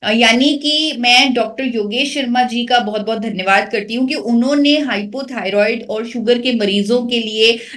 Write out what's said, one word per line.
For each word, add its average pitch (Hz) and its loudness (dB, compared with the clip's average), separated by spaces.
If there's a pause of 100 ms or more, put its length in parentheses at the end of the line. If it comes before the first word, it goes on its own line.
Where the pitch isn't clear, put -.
अ, 208 -2
यानी 233 4
कि 302 -2
मैं 247 4
डॉक्टर 226 -2
योगेश 233 -4
शर्मा 247 0
जी 240 -2
का 240 2
बहुत-बहुत 208 -2
धन्यवाद 196 0
करती 214 -4
हूँ 262 0
कि 302 -4
उन्होंने 285 2
हाइपोथायरॉइड 220 -2
और 220 -6
शुगर 240 0
के 254 -2
मरीजों 202 0
के 240 -2
लिए 220 2 (180)